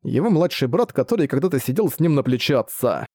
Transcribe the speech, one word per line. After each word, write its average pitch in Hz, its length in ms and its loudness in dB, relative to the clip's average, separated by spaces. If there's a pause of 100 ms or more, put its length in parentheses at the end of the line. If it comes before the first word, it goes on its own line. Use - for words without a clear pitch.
его 175 280 0
младший 160 380 2
брат, 185 240 0
который 151 360 0
когда-то 139 320 0
сидел 170 300 -2
с - 100 -8
ним 160 140 2
на 139 80 2
плече 127 360 0
отца. 107 560 -2